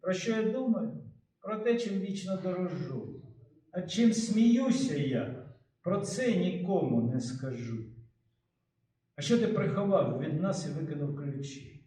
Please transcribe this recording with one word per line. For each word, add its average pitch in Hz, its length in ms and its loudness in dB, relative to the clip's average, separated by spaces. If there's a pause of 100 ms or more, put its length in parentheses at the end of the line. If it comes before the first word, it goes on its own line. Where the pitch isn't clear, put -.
Про 185 120 0
що 226 180 -2
я 220 120 2
думаю? 226 500 2 (480)
Про 214 160 -6
те, 233 220 2
чим 196 220 -2
вічно 190 360 -4
дорожу. 160 840 -4 (520)
А 180 100 -2
чим 220 300 4
сміюся 233 840 4
я, 127 500 -2 (360)
про 196 180 0
це 233 360 0
нікому 147 760 2
не 131 80 0
скажу. 117 560 -6 (1400)
А - 60 -10
що 233 160 4
ти 220 80 4
приховав 190 760 2
від 156 200 -2
нас 190 260 0
і 147 140 -4
викинув 143 360 -4
ключі? - 720 -10